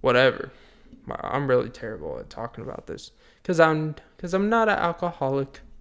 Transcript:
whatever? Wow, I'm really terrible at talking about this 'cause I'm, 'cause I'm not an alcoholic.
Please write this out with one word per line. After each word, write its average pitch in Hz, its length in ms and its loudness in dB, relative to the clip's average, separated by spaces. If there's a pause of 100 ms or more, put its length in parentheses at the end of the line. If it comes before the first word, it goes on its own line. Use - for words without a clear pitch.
whatever? 127 500 2 (560)
Wow, - 160 -8
I'm 139 240 -2
really 123 200 4
terrible 87 520 -10
at - 100 -16
talking - 320 -12
about - 240 -12
this - 240 -14 (320)
'cause 175 160 0
I'm, 156 380 4 (200)
'cause 180 180 -6
I'm 202 140 2
not 226 200 4
an 196 100 2
alcoholic. 139 840 -2 (180)